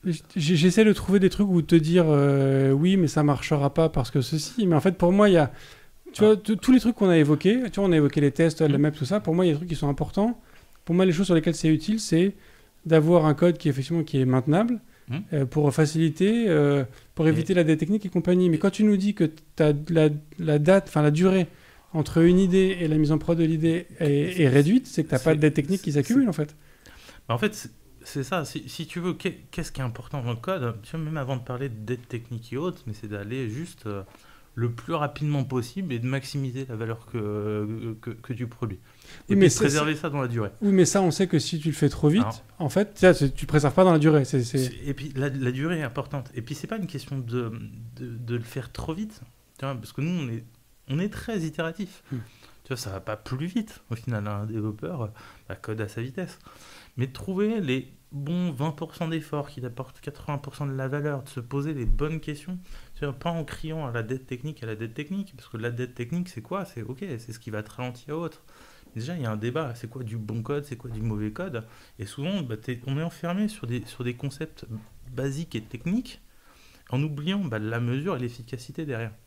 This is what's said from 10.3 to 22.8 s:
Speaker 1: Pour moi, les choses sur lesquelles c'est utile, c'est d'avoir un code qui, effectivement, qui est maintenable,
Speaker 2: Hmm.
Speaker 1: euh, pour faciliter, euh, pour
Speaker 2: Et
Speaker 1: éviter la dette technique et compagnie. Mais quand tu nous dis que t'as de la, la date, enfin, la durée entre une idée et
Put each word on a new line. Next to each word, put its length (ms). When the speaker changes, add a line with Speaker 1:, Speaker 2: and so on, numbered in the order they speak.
Speaker 1:
Pour 100
moi, 100
les 80
choses 140
sur 80
lesquelles 200
c'est 180
utile, 260
c'est 360
d'avoir 400
un 80
code 240
qui, 120
effectivement, 340
qui 160
est 60
maintenable, 540
Speaker 2:
Hmm. 80
Speaker 1:
euh, 120
pour 280
faciliter, 760
euh, 340
pour 120
Speaker 2:
Et 20
Speaker 1:
éviter 260
la 80
dette 160
technique 260
et 40
compagnie. 400
Mais 100
quand 100
tu 140
nous 140
dis 180
que 160
t'as 180
de 200
la, 160
la 220
date, 280
enfin, 140
la 100
durée 360
entre 280
une 160
idée 420
et 80